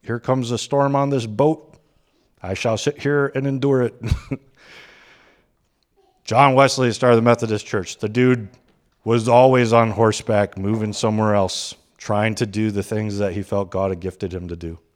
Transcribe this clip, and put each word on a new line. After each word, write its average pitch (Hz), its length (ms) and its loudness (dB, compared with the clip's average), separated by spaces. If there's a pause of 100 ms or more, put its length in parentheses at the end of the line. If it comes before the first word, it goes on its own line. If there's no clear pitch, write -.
Here 117 160 -6
comes 127 320 -2
a 120 60 -2
storm 139 400 -2
on 139 140 0
this 123 160 -2
boat. 139 500 -2 (680)
I 92 120 -6
shall 110 240 -2
sit - 240 -4
here 143 320 0
and 135 120 -4
endure 135 360 0
it." 117 120 -2 (360)
<laughs> 135 100 -8 (1800)
John 127 300 4
Wesley 131 380 4
started 120 240 4
the 113 60 4
Methodist 117 440 2
Church. - 320 -6
The 107 100 -6
dude 123 400 0 (540)
was 113 260 0
always 123 460 6
on 113 160 4
horseback, 104 680 0
moving 107 380 -2
somewhere 107 400 0
else, - 400 -2 (240)
trying 107 380 -2
to 120 100 -2
do 107 240 -2
the 101 120 -4
things 107 360 -6
that 98 160 -4
he 101 80 -6
felt 98 280 -6
God 95 200 -2
had 90 100 -6
gifted 92 320 -8
him 87 160 -10
to 85 80 -10
do. 82 220 -12 (180)